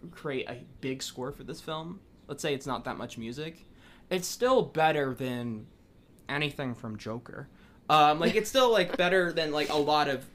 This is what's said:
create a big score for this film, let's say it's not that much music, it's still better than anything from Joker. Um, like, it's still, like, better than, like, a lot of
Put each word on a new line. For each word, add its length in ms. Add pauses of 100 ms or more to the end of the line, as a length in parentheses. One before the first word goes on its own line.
(120)
create 380
a 80 (240)
big 220
score 280
for 120
this 180
film, 380 (280)
let's 140
say 120
it's 140
not 180
that 120
much 200
music, 480 (440)
it's 180
still 360
better 500
than 520 (640)
anything 480
from 220
Joker. 500 (420)
Um, 300
like, 160
it's 120
still, 240
like, 260
better 360
than, 180
like, 180
a 60
lot 340
of 140 (120)